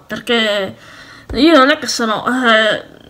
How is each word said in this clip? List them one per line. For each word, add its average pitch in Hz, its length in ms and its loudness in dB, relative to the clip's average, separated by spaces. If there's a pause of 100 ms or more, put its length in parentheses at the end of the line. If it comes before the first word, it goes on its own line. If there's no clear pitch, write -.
perché 220 720 -4 (580)
io 302 240 4
non 262 120 4
è 302 100 0
che 240 80 -10
sono, 220 400 -4
eh, 226 580 0 (240)